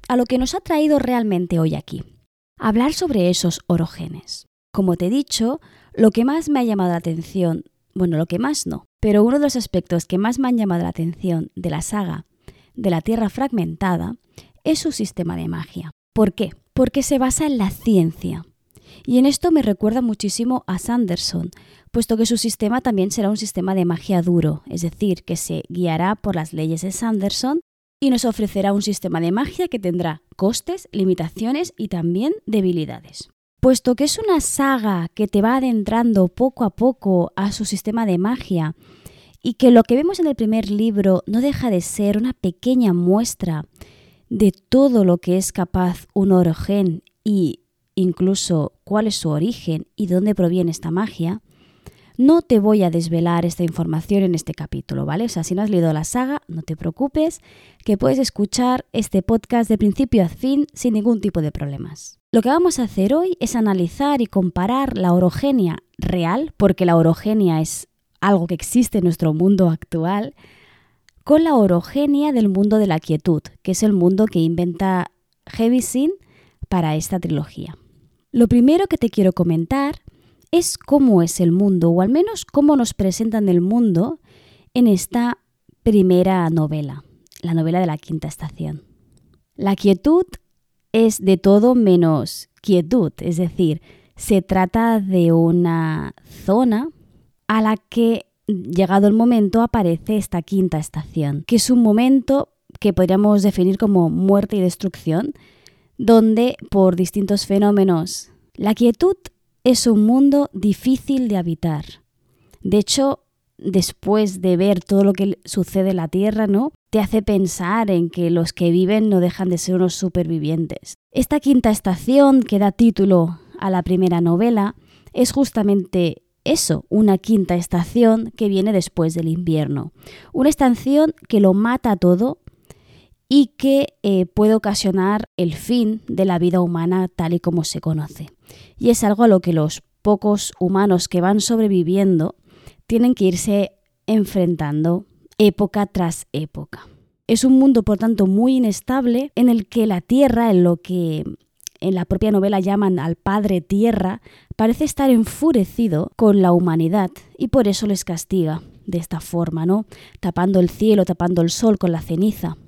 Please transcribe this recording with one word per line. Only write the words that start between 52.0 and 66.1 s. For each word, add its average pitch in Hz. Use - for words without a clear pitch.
no 311
te 233
voy 214
a 175
desvelar 170
esta 175
información 165
en 180
este -
capítulo, 143
¿vale? 160
O 240
sea, 170
si 175
no 190
has 214
leído 170
la 156
saga, 254
no 165
te 160
preocupes, 285
que 208
puedes 262
escuchar 247
este 208
podcast 226
de 214
principio 214
a 165
fin 277
sin 240
ningún 214
tipo 185
de 151
problemas. -
Lo 226
que 226
vamos 330
a 247
hacer 202
hoy 349
es -
analizar 226
y 226
comparar 202
la 180
orogenia 180
real, 185